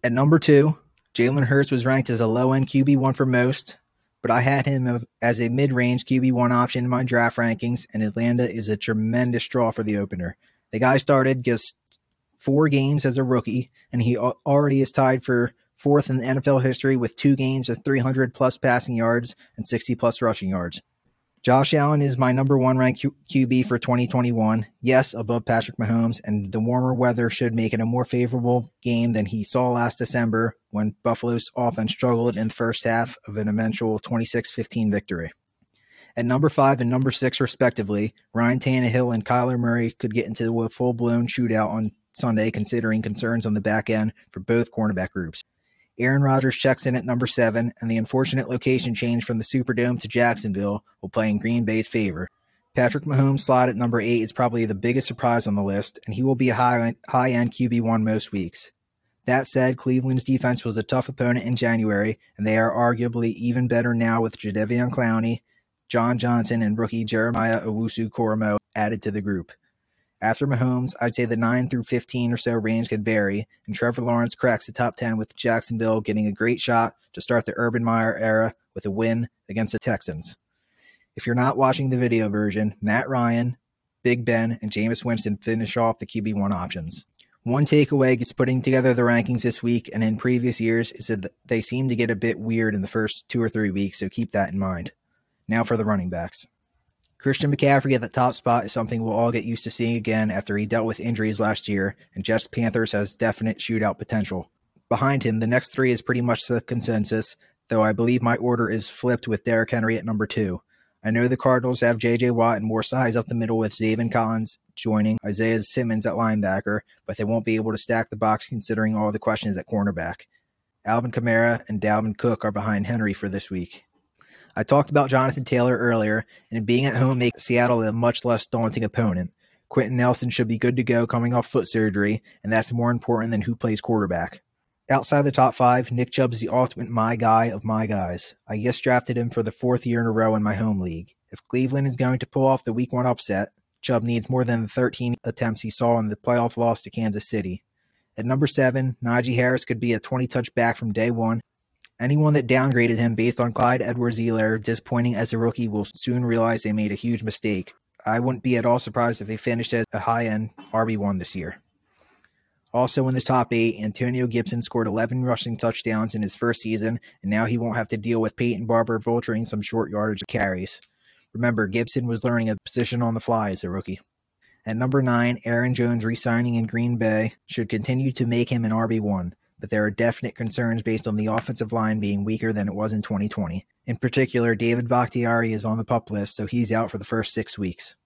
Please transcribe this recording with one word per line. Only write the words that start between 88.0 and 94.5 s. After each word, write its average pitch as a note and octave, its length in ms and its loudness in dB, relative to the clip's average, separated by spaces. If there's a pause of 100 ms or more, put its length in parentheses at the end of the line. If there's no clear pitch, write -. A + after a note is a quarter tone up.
is B2 120 -4
putting B2+ 300 0
together C3 320 2
the A#2+ 80 2
rankings A#2+ 400 2
this A#2 200 -2
week A#2+ 320 0
and A2 120 0
in A2 100 2
previous B2 460 0
years A2+ 320 0
is - 140 -12
that G2 260 -6 (120)
they A#2 140 0
seem B2+ 300 -2
to A#2 80 0
get A#2 120 0
a A2+ 60 0
bit F#2+ 240 -2
weird A2 360 0
in F#2+ 60 -2
the G2 60 -4
first - 400 -4
two A#2+ 140 -2
or A2+ 80 0
three G#2+ 220 -2
weeks, G2 280 -4
so F#2+ 80 -4
keep A2+ 240 -6
that F#2+ 220 0